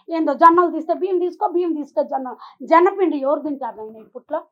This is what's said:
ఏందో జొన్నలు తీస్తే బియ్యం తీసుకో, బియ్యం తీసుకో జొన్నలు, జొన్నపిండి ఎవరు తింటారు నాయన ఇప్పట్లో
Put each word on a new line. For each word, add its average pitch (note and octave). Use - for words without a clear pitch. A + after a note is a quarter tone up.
ఏందో D#4
జొన్నలు E4+
తీస్తే D#4+
బియ్యం F4+
తీసుకో, F4
బియ్యం F4
తీసుకో D4
జొన్నలు, C4+
జొన్నపిండి F4
ఎవరు C#4
తింటారు C4
నాయన A3
ఇప్పట్లో C#4+